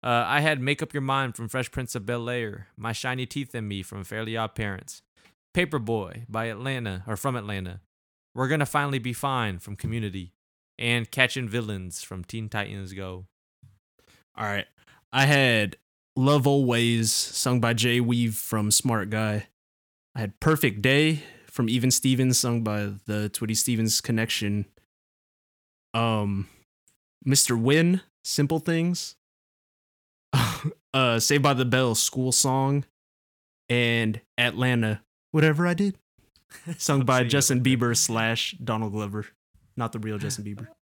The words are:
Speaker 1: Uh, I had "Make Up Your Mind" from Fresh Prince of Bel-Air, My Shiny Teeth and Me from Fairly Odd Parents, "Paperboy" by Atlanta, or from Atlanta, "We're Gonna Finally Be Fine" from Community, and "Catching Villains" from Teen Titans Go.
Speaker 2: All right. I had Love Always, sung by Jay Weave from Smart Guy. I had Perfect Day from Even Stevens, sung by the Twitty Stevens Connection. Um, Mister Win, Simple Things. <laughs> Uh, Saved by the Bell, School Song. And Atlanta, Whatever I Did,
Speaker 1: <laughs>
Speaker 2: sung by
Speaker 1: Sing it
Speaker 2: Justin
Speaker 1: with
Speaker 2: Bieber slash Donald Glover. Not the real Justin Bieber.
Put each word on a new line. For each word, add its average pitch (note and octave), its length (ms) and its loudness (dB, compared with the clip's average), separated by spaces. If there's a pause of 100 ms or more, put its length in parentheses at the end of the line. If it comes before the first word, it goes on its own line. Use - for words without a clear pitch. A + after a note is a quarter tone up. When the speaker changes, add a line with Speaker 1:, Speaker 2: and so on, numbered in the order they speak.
Speaker 1:
Uh, A#2+ 240 2
I C#3 140 2
had D3+ 200 0
"Make C#3+ 200 -2
Up D#3 120 -8
Your D3 80 -4
Mind" C3+ 340 -2
from A2+ 140 -8
Fresh C3 220 -4
Prince B2+ 240 -8
of G#2 100 -8
Bel-Air, A#2 600 -6 (100)
My A2+ 160 -6
Shiny B2+ 320 -4
Teeth C#3 280 -8
and A2 140 -6
Me G2 160 -6
from G2 200 -12
Fairly A2 340 -8
Odd A2 180 -4
Parents, G2+ 460 -8 (540)
"Paperboy" A#2 760 -2
by A2 160 -4
Atlanta, A2+ 640 -6
or A2 100 -4
from C3 180 -4
Atlanta, G2 460 -8 (520)
"We're C3 140 -2
Gonna D3 180 0
Finally C#3+ 340 -2
Be A#2+ 140 -4
Fine" A#2 460 -2
from G2+ 160 -12
Community, G2+ 580 -6 (460)
and A#2 320 0
"Catching B2+ 380 0
Villains" G2+ 540 -6
from F#2 200 -10
Teen A2 260 -10
Titans G2+ 440 -8
Go. F#2 320 -12 (1120)
Speaker 2:
All G#2+ 80 -6
right. G2+ 220 -4 (440)
I C3+ 140 4
had B2+ 520 4 (380)
Love C3+ 300 4
Always, A#2 680 4
sung - 480 0
by A#2 140 2
Jay A#2+ 260 2
Weave A#2+ 360 2
from G#2+ 340 -2
Smart A2 400 0
Guy. G#2+ 380 -2 (680)
I B2+ 40 -6
had G#2 200 -6
Perfect C3+ 440 2
Day D3 400 4 (240)
from A#2+ 220 -2
Even B2 200 2
Stevens, B2+ 500 2
sung A#2+ 240 0
by G#2 200 -2 (240)
the G#2 260 -2
Twitty A2 240 -2
Stevens A2+ 420 0
Connection. G#2+ 680 -2 (1300)
Um, G#2 520 0 (760)
Mister C3 320 2
Win, E3 440 4 (220)
Simple D3+ 360 0
Things. E3+ 560 -2 (1160)
<laughs> - 20 0 (580)
Uh, B2 260 4
Saved C#3+ 240 4
by C#3+ 100 6
the C3 120 2
Bell, B2 280 4
School B2+ 380 0
Song. C3+ 520 2 (840)
And A#2 500 2 (180)
Atlanta, A#2+ 640 2 (300)
Whatever D#3 360 4
I F3 80 2
Did, G3 200 0 (400)
Speaker 1:
<laughs> - 420 -14
Speaker 2:
sung C#3 240 2
by B2+ 180 4
Speaker 1:
Sing B2 80 2
it - 20 -2
Speaker 2:
Justin C3+ 320 4
Speaker 1:
with A#2+ 60 2
Speaker 2:
Bieber A#2+ 280 2
slash A2+ 680 0
Donald A2 300 -2
Glover. G#2 340 -6 (480)
Not A#2 160 -4
the A#2 80 -8
real G#2+ 180 -6
Justin - 280 -6
Bieber. G#2 220 -10 (140)